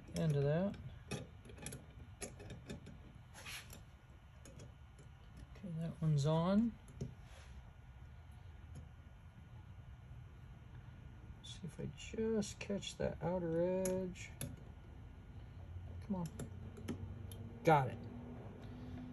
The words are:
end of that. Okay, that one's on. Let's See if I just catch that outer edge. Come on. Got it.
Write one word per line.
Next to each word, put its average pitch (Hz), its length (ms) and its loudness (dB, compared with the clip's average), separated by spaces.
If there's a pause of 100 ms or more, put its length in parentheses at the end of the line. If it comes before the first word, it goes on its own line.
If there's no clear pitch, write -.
(220)
end 156 160 8
of 139 60 8
that. 170 300 6 (4000)
Okay, 180 240 -4
that 165 180 2
one's 151 260 10
on. 185 460 10 (280)
Let's - - -10
See - 220 -6
if 156 140 -2
I 135 80 0 (100)
just 220 640 4
catch - 400 0
that - 240 4
outer 175 580 6
edge. 185 480 2 (1800)
Come 196 100 2
on. 170 100 2 (1400)
Got 147 220 10
it. - 100 -4 (1160)